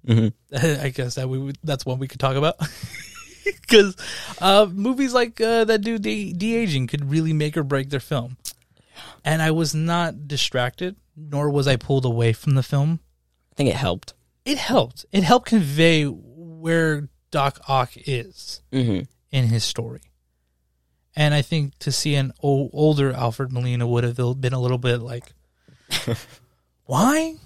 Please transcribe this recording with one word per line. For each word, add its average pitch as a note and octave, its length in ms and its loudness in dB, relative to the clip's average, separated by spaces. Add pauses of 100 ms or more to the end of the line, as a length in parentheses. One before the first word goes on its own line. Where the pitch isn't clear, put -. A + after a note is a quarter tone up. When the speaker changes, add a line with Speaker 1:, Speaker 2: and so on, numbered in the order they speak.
Speaker 1:
Mm-hmm. A2+ 500 2
Speaker 2:
<laughs> C#3+ 280 0
I C#3 60 -2
guess B2+ 260 -6
that C3 140 -6
we C3 80 -4
would, C#3 260 -8
that's C#3+ 220 -4
one B2+ 140 -4
we C3+ 80 -6
could B2+ 120 -14
talk C3 160 0
about. D3 280 2
<laughs> D3+ 40 -4 (1000)
'Cause, G3+ 280 6 (460)
uh, G3 300 6
movies B3 420 -2
like, A#3+ 260 0
uh, A3+ 260 2
that G#3+ 160 0
do A3+ 180 -2
de-, G#3 340 -4
de-aging F3+ 540 0
could C#3+ 220 -4
really D#3+ 240 0
make D3+ 220 0
or D#3+ 80 0
break C3+ 260 -2
their C#3 100 -4
film. B2 380 -6 (840)
And D#3 180 0
I D#3+ 100 2
was D#3 240 0
not E3 520 -2
distracted, C#3 680 -2 (200)
nor D3 360 -2
was C#3+ 160 2
I C3+ 80 4
pulled C3 300 0
away A#2 280 2
from C#3 220 0
the C3 80 2
film. D3 360 0 (520)
Speaker 1:
I - 40 -20
think C#3 140 2
it E2+ 60 0
helped. F#2+ 380 -4 (320)
Speaker 2:
It C#4 120 -2
helped. D#3 540 0
It F#3+ 120 2
helped B3 260 4
convey D#3+ 560 4
where D#3+ 1040 -2 (200)
Doc C#3 380 0
Ock C3 280 2
is - 680 -8 (100)
Speaker 1:
Mm-hmm. A#2+ 300 0 (300)
Speaker 2:
in C3 160 2
his A2 160 0
story. A#2 380 -8 (1120)
And D3+ 200 2
I D3 80 2
think D3 360 -4
to - 120 -4
see C#3+ 240 0
an C3+ 260 -2
o-, C#3 320 0
older D3 400 4
Alfred C3 380 -4
Molina B2 360 -2
would A#2+ 160 2
have A#2+ 120 -2 (260)
been B2+ 120 0
a B2+ 60 -2
little B2 200 0
bit A#2+ 180 0
like, A#2+ 360 -12 (560)
Speaker 1:
<laughs> - 280 -4 (680)
Speaker 2:
"Why? D4 500 2 (100)